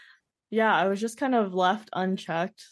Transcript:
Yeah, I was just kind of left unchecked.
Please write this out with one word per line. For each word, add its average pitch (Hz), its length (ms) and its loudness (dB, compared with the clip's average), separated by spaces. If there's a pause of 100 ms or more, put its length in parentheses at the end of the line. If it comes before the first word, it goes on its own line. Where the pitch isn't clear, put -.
(520)
Yeah, 220 240 2
I 170 120 2
was 196 140 -2
just 226 160 -6
kind 262 160 -2
of 202 220 0
left 185 380 0
unchecked. 185 800 -4